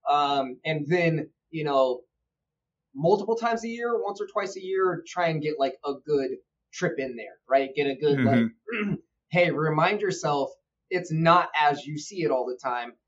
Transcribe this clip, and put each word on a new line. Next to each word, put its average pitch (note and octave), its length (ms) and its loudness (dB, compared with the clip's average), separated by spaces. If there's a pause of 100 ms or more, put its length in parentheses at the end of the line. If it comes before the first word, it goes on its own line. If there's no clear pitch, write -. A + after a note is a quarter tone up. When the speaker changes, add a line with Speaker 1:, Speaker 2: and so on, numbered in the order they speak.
Speaker 1:
Um, C#3+ 560 0
and D#3 220 -2
then, E3 420 2 (200)
you D#3 140 -6
know, C3+ 380 2 (920)
multiple G3+ 420 2
times A3+ 280 -2
a A3+ 40 -6
year, A#3 340 -2
once G3+ 200 -6
or G3+ 60 -6
twice G3 300 -6
a F#3+ 40 -14
year, F#3 460 0
try F3 220 0
and D#3+ 120 -2
get, D3 180 -4
like, C3+ 160 0 (100)
a C#3 80 -4 (120)
good C#3 260 0 (420)
trip E3 240 -4
in C3 180 -6
there, A2 220 -14 (120)
right? C3+ 260 4
Get C#3+ 120 0
a C3+ 80 -2
good, C#3+ 240 2
Speaker 2:
Mm-hmm. A#2 280 4 (400)
Speaker 1:
like, F3 120 -4 (140)
<clears throat> - 160 -20
"Hey, F3 220 2
remind D#3 500 0
yourself D3+ 500 -2 (380)
it's F3 220 -4
not E3 380 6 (100)
as C#3+ 260 2
you D3 120 -8
see F3 260 -8
it C#3+ 80 0
all B2+ 140 0
the B2+ 160 -8
time" A#2+ 320 -4 (140)